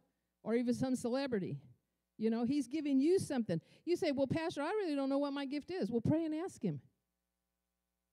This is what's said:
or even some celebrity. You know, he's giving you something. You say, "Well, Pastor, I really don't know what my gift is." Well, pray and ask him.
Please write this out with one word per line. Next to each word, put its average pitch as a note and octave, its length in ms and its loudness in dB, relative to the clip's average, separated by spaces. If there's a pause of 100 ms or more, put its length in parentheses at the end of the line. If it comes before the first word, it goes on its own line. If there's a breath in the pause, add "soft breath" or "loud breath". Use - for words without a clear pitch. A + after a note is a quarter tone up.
(440)
or A3 100 0
even A#3+ 200 2
some B3+ 200 0
celebrity. A#3+ 640 -2 (600)
You A3 120 2
know, A3+ 140 0
he's C4 240 0
giving C#4 320 2
you E4+ 180 6
something. A3 420 -2 (240 soft breath)
You E4+ 120 2
say, E4 160 0
"Well, C4+ 140 2
Pastor, D#4+ 360 -2
I D4+ 80 -2
really G4 240 0
don't C#4 140 0
know C#4 100 2
what C#4+ 140 0
my C#4 140 -4
gift C#4+ 240 -6
is." F4 200 -2
Well, A#3 100 0
pray D#4 240 2
and D#4 100 -2
ask E4 280 -6
him. D3+ 180 -2 (1300)